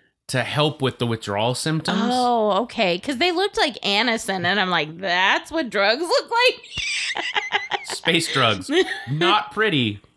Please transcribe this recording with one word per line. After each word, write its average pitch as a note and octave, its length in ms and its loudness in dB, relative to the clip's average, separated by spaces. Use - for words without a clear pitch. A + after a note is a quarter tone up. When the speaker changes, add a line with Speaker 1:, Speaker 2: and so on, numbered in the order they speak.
Speaker 1:
to B2+ 160 0
help D3 380 0
with B2+ 180 0
the A#2+ 80 0
withdrawal A2+ 480 0
symptoms. D#3+ 480 -2
Speaker 2:
Oh, A#3+ 600 2
okay. F#3+ 360 0
'Cause C#4 180 -4
they F4 140 2
looked F#4+ 240 0
like E4 260 0
Anacin, G3+ 640 0
and G3 140 2
I'm F#3 100 0
like, D#3+ 280 -2
"That's F#3+ 560 2
what D4+ 160 -2
drugs G#3 320 2
look F4+ 280 0
like?" - 1600 -2
<laughs> - 0 -
Speaker 1:
Space - 480 0
drugs. A2+ 360 2
Not E3+ 440 0
pretty. C3 480 0